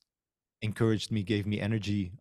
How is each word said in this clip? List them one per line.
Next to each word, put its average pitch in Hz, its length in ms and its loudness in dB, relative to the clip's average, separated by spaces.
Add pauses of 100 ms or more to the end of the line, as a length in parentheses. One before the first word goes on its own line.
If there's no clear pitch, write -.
(600)
encouraged 110 500 0
me, 107 120 0
gave 104 220 0
me 104 140 0
energy, 101 600 0